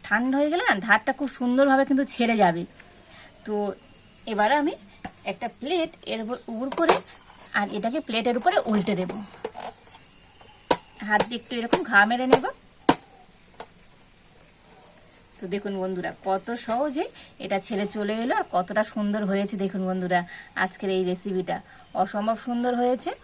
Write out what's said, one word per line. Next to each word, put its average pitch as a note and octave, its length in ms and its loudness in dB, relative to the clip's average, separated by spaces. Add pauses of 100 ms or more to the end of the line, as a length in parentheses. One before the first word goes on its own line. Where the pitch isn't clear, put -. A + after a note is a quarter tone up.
ঠান্ডা B3 320 0
হয়ে D4+ 140 2
গেলে F4 160 0
না A#3+ 40 4 (140)
ধারটা G#3+ 320 4
খুব C#4 100 -4 (100)
সুন্দরভাবে C4+ 500 4
কিন্তু C#4 140 4 (100)
ছেড়ে A#3 300 2
যাবে। E3+ 200 4 (800)
তো G#3+ 80 -4 (800)
এবার G#3 160 4 (120)
আমি D4+ 120 0 (580)
একটা - 160 -6 (120)
প্লেট D#4+ 320 -2 (220)
এর A3 100 -4
উপর, A#3+ 140 -6 (160)
উপর A#3+ 140 -4 (120)
করে E4 160 6 (640)
আর G3+ 80 -2 (100)
এটাকে A#3 300 -2
প্লেটের A3+ 340 0
উপরে F#4 160 4 (140)
উল্টে G3+ 300 0
দেব। F#3 120 -6 (2000)
হাত G#3+ 200 4
দিয়ে A#3+ 120 -6
একটু - 180 -12
এরকম A#3 300 2
ঘা G#3+ 100 6 (100)
মেরে B3 220 0
নেব। C4 140 6 (3000)
তো - 60 -12 (100)
দেখুন G3+ 280 -4
বন্ধুরা, F#3 300 -4 (160)
কত F#3+ 200 0 (180)
সহজে C#4 400 0 (400)
এটা G3 200 -2
ছেড়ে G3+ 200 -2 (100)
চলে G#3+ 280 -2
এলো C4+ 160 0
আর - 60 -2 (100)
কতটা G3+ 280 0 (100)
সুন্দর G#3 360 0
হয়েছে। G3+ 340 0
দেখুন F#3+ 260 -2
বন্ধুরা, F3+ 300 0 (440)
আজকের - 340 -4
এই F#3 120 2
রেসিপিটা F#3 480 -2 (440)
অসম্ভব G#3+ 360 0 (100)
সুন্দর A#3+ 240 0 (100)
হয়েছে। B3 300 0 (120)